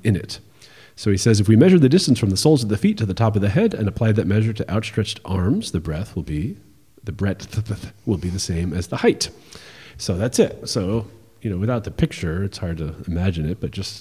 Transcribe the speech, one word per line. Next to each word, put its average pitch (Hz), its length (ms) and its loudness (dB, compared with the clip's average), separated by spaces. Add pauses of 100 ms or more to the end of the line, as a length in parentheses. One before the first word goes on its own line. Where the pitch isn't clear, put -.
in 107 120 4
it." - 240 -8 (560)
So - 140 -2
he 98 60 4
says, 107 240 4
"If 95 80 4
we 110 80 8
measure 180 220 8
the 139 100 8
distance 147 300 4
from 104 120 0
the 95 60 -2
soles 151 280 4
of 104 40 -4
the 104 80 0
feet 208 220 0
to 113 80 0
the 95 80 -4
top 110 220 2
of 196 60 2
the 101 60 2
head 190 260 2
and 107 140 -2
apply 110 240 0
that 104 140 2
measure 110 260 2
to - 180 -6
outstretched 107 540 -4
arms, 98 480 0
the 85 80 -2
breadth 80 360 -6
will - 80 -6
be, 80 320 -6 (480)
the 101 80 -8
breadth - 840 -6
<laughs> - 100 -14
will 98 120 0
be 85 100 -6
the 90 120 -4
same 85 340 -4
as 87 140 -6
the 120 100 -8
height." - 320 0 (680)
So - 220 -4
that's 123 220 0
it. - 280 -2
So, 107 380 -2 (340)
you 113 100 -6
know, 92 60 -4
without 110 280 -2
the - 80 -10
picture, 90 500 -2
it's 101 160 -6
hard 85 200 -6
to 78 180 -8 (100)
imagine 85 420 -2
it, 90 120 -6
but 73 100 -6
just - 300 -10